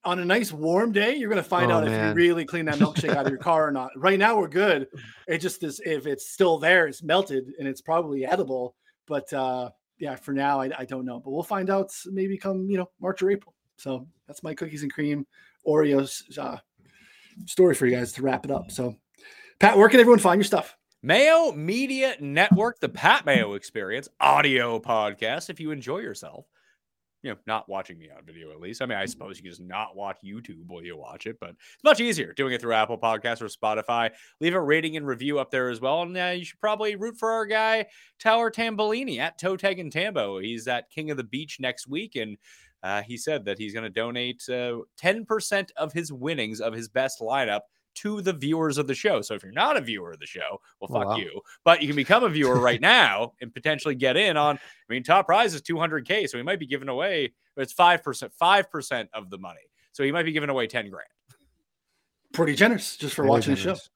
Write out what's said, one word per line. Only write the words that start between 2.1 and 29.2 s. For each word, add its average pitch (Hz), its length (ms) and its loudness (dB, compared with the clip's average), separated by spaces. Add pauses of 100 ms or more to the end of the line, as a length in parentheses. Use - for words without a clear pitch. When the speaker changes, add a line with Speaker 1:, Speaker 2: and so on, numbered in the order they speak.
Speaker 1:
really 170 280 4
clean 170 220 -6
that 147 120 -2
milkshake - 360 2
out 143 120 0
of 147 40 0
your 131 80 -6
Speaker 2:
<laughs> - 40 -14
Speaker 1:
car 160 260 2
or - 20 -2
not. 131 260 -4
Right 190 220 2
now, 214 200 4
we're 170 100 0
good. 160 400 2 (400)
It 165 100 -2
just 170 240 -6
is, 151 220 -8
if 151 220 -4
it's 143 240 -6
still 170 280 4
there, 170 280 6
it's 143 160 -10
melted 151 560 0
and 139 100 -6
it's 131 120 -8
probably 156 440 -2
edible. 131 500 -2 (320)
But, 143 260 -6
uh, 127 380 -4 (280)
yeah, 143 180 -8
for - 160 -10
now, 139 280 0
I, 131 180 -4
I 131 80 -8
don't 131 180 -8
know. 123 160 -8
But 135 120 -14
we'll 160 100 -4
find 190 260 -4
out 196 220 0 (160)
maybe 190 320 -4
come, 190 320 -4
you 196 80 0
know, 180 100 -4 (120)
March 185 220 -4
or 190 80 2
April. 202 240 -4 (220)
So 131 300 -8 (200)
that's - 160 -20
my 156 120 -8
cookies 151 280 -10
and 139 100 -6
cream 147 340 -2 (400)
Oreos, 147 560 2 (160)
uh, 135 200 -10 (880)
story 180 280 6
for 131 120 2
you 123 100 4
guys 123 160 -4
to 131 100 -8
wrap 131 220 -2
it 139 60 -8
up. - 200 -6
So, 123 260 -4 (640)
Pat, 208 180 8
where 214 120 12
can 247 120 10
everyone 233 200 12
find 185 180 6
your 208 60 4
stuff? - 320 -2 (260)
Speaker 3:
Mayo 302 500 6
Media 247 680 -2
Network, 185 600 2
the 131 80 -2
Pat 180 380 2
Mayo 117 280 2
Experience, 101 540 -8 (120)
audio 139 580 4
podcast. 110 720 -2
If 165 100 -14
you 156 100 -8
enjoy 139 280 -6
yourself, 185 480 -14 (760)
you 135 80 -10
know, 101 60 -10 (100)
not 110 220 -6
watching 95 300 -10
me 80 120 -20
on 76 140 -20
video, 80 260 -20
at 78 100 -20
least. 104 200 -12
I 131 60 -4
mean, 117 100 -4
I 98 80 -4
suppose 95 320 -12